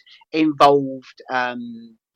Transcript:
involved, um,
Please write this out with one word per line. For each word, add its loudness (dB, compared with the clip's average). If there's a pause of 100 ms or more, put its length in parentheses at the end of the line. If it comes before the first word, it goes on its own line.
(320)
involved, 0 (100)
um, -8 (180)